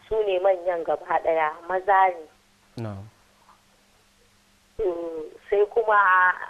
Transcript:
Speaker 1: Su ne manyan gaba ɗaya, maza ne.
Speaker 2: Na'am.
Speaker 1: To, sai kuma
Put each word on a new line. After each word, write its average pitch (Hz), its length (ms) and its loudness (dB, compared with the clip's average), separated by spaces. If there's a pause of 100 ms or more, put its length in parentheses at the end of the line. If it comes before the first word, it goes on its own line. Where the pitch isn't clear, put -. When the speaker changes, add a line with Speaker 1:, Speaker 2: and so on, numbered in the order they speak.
Speaker 1:
Su 214 80 -4
ne 202 240 0
manyan 180 440 0
gaba 160 360 -2
ɗaya, 160 320 0 (160)
maza 190 400 2
ne. 170 180 -6 (520)
Speaker 2:
Na'am. 104 260 -10 (1800)
Speaker 1:
To, 202 100 -2 (600)
sai 202 160 2
kuma 202 680 4 (160)